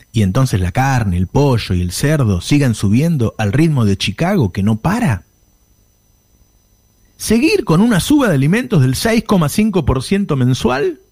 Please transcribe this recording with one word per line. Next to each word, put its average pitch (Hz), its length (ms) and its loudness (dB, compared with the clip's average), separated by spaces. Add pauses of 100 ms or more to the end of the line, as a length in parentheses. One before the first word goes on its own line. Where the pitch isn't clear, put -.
(120)
y 113 100 0
entonces 104 380 0
la 90 120 -2
carne, 123 460 0
el 90 100 -2
pollo 127 460 0
y 90 80 0
el 87 100 -4
cerdo 131 500 0
sigan 139 340 0
subiendo 123 640 0
al 101 160 -2
ritmo 147 320 2
de 98 120 0
Chicago, 113 540 -2
que 95 120 -4
no 107 140 0
para? 170 460 -2 (1900)
¿Seguir 294 480 0
con 165 180 2
una 226 180 2
suba 285 280 2
de 175 80 2
alimentos 175 460 0
del 127 140 2
seis 226 280 0
coma 175 260 0
cinco 196 360 0
por 131 180 0
ciento 196 320 -2
mensual? 131 680 0 (100)